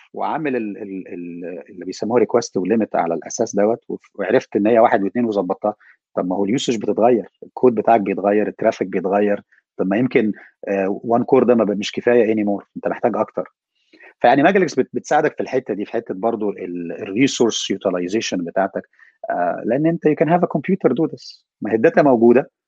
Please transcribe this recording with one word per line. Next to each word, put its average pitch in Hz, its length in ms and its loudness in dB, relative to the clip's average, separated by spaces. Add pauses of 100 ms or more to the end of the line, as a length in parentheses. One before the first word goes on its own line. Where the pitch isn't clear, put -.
(120)
وعامل 127 440 -4
ال-، 104 200 -6
ال-، 98 320 -10
ال-، 87 640 -12
اللي 87 140 -16
بيسموه 107 340 -2
ريكوست 117 380 0
وليميت 98 400 -2
على 85 180 0
الاساس - 420 -6
دوت، 107 320 0
وف-، - 260 -12
وعرفت 101 420 -2
ان 151 100 2
هي 117 120 4
واحد 113 240 4
واثنين 117 220 -2
وظبطتها، 101 500 -2 (400)
طب 90 120 -2
ما 92 100 -4
هو 101 80 -2
اليوسج 120 320 -2
بتتغير، 101 520 0 (140)
الكود - 320 2
بتاعك 110 260 2
بيتغير، 98 480 0
الترافيك 107 400 -2
بيتغير. 98 540 0 (340)
طب 92 100 -2
ما 95 100 0
يمكن، 120 360 2 (360)
آه، 98 360 -2
وان 117 180 2
كور 123 220 4
ده 120 100 6
ما 113 100 4
ب-، 98 140 0
مش 104 140 -6
كفايه 120 400 2
اني 107 120 0
مور، 101 220 -2 (100)
انت - 120 -6
محتاج 101 280 -2
اكتر. - 380 -6 (680)
فيعني 131 200 6
ماجلكس 185 320 4
بت-، 127 180 0
بتساعدك 147 440 0
في - 60 -4
الحتة 120 320 -4
دي، 101 100 -6
في - 80 -10
حتة 113 220 -6
برضو 107 360 -2
ال-، 87 420 -8
الريسورس 117 800 0
يوتيلايزيشن 92 720 -2
بتاعتك. 95 380 -4 (480)
آه، 87 340 -4
لأن 135 220 0
أنت 165 220 0
you 151 60 2 (100)
can 147 40 0
have 175 120 2
a 175 60 0 (100)
computer - 360 0
do 160 200 0
this. - 320 -20 (160)
ما 104 100 -6
هي 113 40 2
الداتا 120 280 4
موجودة، 120 480 6 (180)